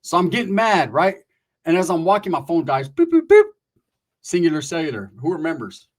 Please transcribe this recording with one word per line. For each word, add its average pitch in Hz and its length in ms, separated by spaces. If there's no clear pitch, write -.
So - 160
I'm 180 120
getting 196 240
mad, 196 380
right? 180 240
And 165 120
as 185 140
I'm 160 140
walking, 196 280
my 143 100
phone 165 220
dies. 139 240
Boop, 339 220
boop, 330 160
boop. 415 180
Singular 165 400
cellular. 139 580
Who 143 120
remembers? 156 560